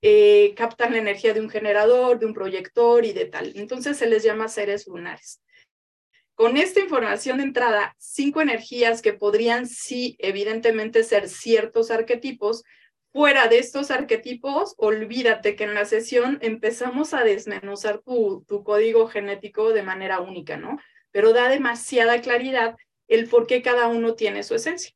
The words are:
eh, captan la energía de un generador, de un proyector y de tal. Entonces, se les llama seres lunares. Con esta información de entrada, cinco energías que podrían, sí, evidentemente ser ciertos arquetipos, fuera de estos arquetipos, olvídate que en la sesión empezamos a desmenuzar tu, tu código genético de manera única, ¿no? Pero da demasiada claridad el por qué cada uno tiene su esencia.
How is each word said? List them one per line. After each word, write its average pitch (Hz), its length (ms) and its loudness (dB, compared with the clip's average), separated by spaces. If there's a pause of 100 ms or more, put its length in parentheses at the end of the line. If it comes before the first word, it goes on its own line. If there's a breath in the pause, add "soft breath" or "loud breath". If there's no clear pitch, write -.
eh, 208 540 8
captan 233 380 -2
la 233 40 0
energía 208 380 0
de 220 60 -2
un 220 100 -8
generador, 220 640 4
de 226 80 -2
un 220 80 -4
proyector 220 720 2
y 208 80 -4
de 180 120 -2
tal. - 300 -10
Entonces, 254 400 -8
se 247 120 -2
les 220 160 2
llama 220 240 0
seres 202 400 -6
lunares. 175 520 -16 (1000 soft breath)
Con 240 200 4
esta 381 240 2
información 254 560 -2
de 277 60 -2
entrada, 240 540 0
cinco 285 440 -4
energías 233 600 0
que 208 120 0
podrían, 233 540 0
sí, 247 520 -8
evidentemente 220 840 -2
ser 202 240 0
ciertos 226 600 0
arquetipos, 226 760 -4 (480 soft breath)
fuera 269 340 4
de 233 120 6
estos 277 300 -6
arquetipos, 262 880 -4
olvídate 214 760 -2
que 208 80 -6
en 208 100 -6
la 208 120 -2
sesión 247 560 -2
empezamos 240 720 -4
a 247 100 -2
desmenuzar 202 760 -4
tu, 220 500 -4
tu 202 160 -8
código 226 420 2
genético 208 640 -4
de 208 120 0
manera 185 360 -6
única, 170 380 -12
¿no? 220 200 -10 (340 soft breath)
Pero 214 200 4
da 247 160 4
demasiada 240 720 0
claridad 240 560 -2 (320 soft breath)
el 226 220 2
por 233 180 4
qué 247 140 0
cada 247 260 0
uno 233 280 -2
tiene 208 280 -4
su 226 120 -6
esencia. 320 400 -6